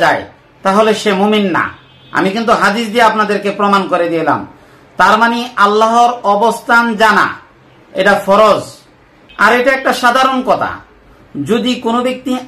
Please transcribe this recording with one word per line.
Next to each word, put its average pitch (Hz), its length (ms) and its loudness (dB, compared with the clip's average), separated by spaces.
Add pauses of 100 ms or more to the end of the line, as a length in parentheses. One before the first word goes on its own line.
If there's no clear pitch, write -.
যায়, 151 220 0 (400)
তাহলে 208 320 2
সে 208 180 -2
মুমিন 202 380 0
না। 120 180 -2 (440)
আমি 185 180 -2
কিন্তু 226 220 -2
হাদিস 202 360 0
দিয়ে 233 140 0
আপনাদেরকে 208 480 0
প্রমাণ 196 380 0
করে 170 200 0
দিলাম। 147 380 -2 (500)
তার 214 220 2
মানে 240 380 0
আল্লাহর 226 560 2 (100)
অবস্থান 226 720 0
জানা 202 340 2 (680)
এটা 196 200 2 (120)
ফরজ। 202 360 4 (760)
আর 226 220 2
এটা 254 100 2
একটা 294 220 -2
সাধারণ 254 500 0
কথা, 175 260 -2 (760)
যদি 233 280 0
কোনো 240 280 -2
ব্যক্তি 254 340 -4 (120)